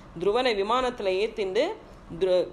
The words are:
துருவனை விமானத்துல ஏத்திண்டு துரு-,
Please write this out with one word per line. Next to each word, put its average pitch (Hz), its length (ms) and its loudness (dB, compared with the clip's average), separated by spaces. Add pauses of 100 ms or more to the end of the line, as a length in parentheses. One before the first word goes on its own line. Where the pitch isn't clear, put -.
(200)
துருவனை 208 440 2
விமானத்துல 247 340 0
ஏத்திண்டு 208 760 0 (480)
துரு-, 180 340 4